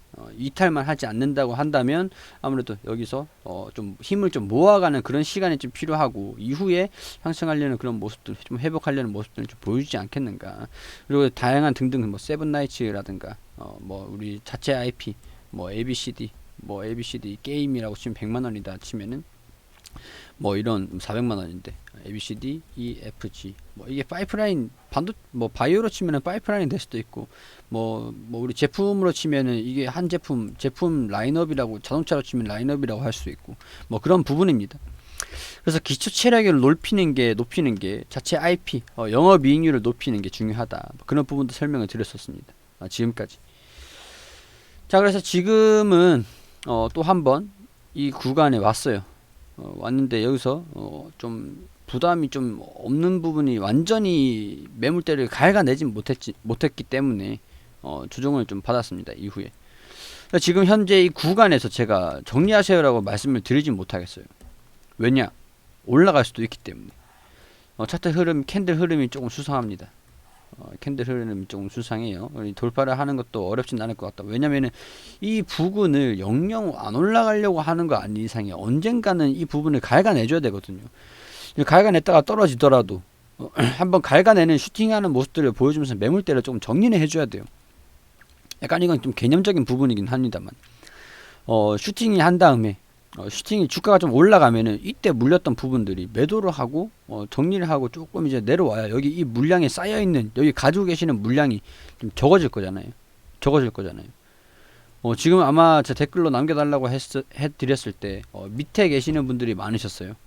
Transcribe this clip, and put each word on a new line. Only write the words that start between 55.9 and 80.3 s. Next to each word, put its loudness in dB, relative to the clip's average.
못했지, -6
못했기 -2
때문에, -2
어, -10
조정을 -2
좀 -10
받았습니다. -6
이후에. -12
그러니까 2
지금 4
현재 6
이 6
구간에서 4
제가 0
정리하세요라고 4
말씀을 -2
드리진 0
못하겠어요. -8
왜냐? 2
올라갈 6
수도 -6
있기 -6
때문에. -16
어, -4
차트 -4
흐름, 2
캔들 -2
흐름이 2
조금 -8
수상합니다. -6
어, -18
캔들 -6
흐름이 -4
조금 -8
수상해요. -8
우리 -8
돌파를 -2
하는 -2
것도 -6
어렵진 -4
않을 -6
것 -10
같다. -14
왜냐면은 0
이 -2
부근을 0
영영 -2
안 -6
올라가려고 2
하는 0
거 0
아닌 -4
이상에 -6
언젠가는 0
이 -2
부분을 0
갉아내줘야 4